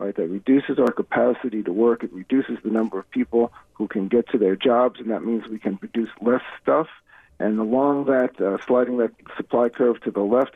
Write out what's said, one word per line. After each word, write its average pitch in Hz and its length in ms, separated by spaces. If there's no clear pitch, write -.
right? 101 160
That 87 120
reduces 131 520
our 120 120
capacity 120 720
to 87 100
work. 117 320
It - 80
reduces 127 520
the 110 80
number 110 260
of 95 140
people 117 420
who 110 140
can 98 200
get 120 220
to 123 100
their 95 160
jobs, 123 440
and 113 120
that 101 120
means 113 240
we 110 120
can - 180
produce 113 320
less 120 220
stuff. 151 280
And 107 220
along 135 460
that, 127 340
uh, 98 260
sliding 123 340
that 113 120
supply 120 320
curve 120 360
to 110 80
the 101 100
left, 120 340